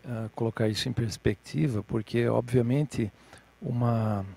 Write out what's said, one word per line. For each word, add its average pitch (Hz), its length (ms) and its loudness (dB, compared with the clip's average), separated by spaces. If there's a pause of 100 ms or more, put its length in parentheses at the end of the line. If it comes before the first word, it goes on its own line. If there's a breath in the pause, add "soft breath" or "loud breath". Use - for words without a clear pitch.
ah, 110 300 -6
colocar 113 340 0
isso 107 220 -2
em - 20 0
perspectiva, 113 920 0
porque, 117 440 0
obviamente, 120 840 2 (500 loud breath)
uma, 113 640 0 (120)